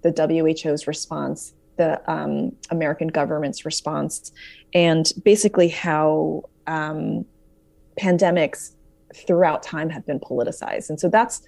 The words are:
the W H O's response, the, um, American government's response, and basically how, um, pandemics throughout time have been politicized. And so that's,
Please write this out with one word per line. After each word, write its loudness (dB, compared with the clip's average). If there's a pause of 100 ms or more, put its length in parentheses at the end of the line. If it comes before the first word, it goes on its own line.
the 4
W 2
H 0
O's -2
response, -8 (220)
the, 0 (100)
um, -4 (160)
American -2
government's -2
response, -6 (420)
and 4 (100)
basically 6
how, 0 (220)
um, -4 (760)
pandemics 2 (420)
throughout 2
time -6
have -10
been -4
politicized. -6
And -6
so 2
that's, 2